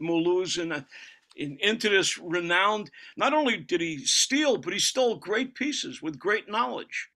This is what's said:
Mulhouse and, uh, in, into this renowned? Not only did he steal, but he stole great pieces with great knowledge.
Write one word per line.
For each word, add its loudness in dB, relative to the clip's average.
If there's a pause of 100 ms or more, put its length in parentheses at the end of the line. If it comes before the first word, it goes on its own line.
Mulhouse 2
and, -4
uh, -4 (560)
in, -8
into 2
this 4
renowned? 0 (260)
Not 2
only 4
did -2
he -4
steal, 2
but -4
he -2
stole 2
great -4
pieces -6
with -6
great -2
knowledge. -4